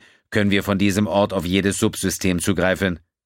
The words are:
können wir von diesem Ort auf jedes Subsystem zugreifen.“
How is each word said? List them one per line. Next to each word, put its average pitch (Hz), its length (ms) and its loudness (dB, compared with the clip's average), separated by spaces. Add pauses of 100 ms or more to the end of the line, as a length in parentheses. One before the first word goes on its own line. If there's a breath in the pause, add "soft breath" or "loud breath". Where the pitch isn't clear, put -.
(320 soft breath)
können 104 180 2
wir 98 140 2
von 101 160 -2
diesem 101 260 2
Ort 101 280 0
auf 92 120 -2
jedes 95 320 0
Subsystem 92 600 -2
zugreifen.“ 90 600 0 (260)